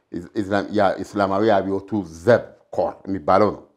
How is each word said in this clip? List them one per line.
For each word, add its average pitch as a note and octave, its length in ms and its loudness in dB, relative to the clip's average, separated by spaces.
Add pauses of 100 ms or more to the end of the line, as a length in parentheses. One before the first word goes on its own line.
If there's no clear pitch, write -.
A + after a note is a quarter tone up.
(120)
ኢዝ-፣ F2 220 -12
ኢዝላም-፣ G2+ 360 -2
ያ G2+ 160 2 (120)
እስላማዊ G2 520 -2
አብዮቱ G2 400 -2 (260)
ዘብ G2+ 260 4 (300)
ኮር E2 300 -2
የሚባለው G2 480 2
ነው። - 120 -10 (140)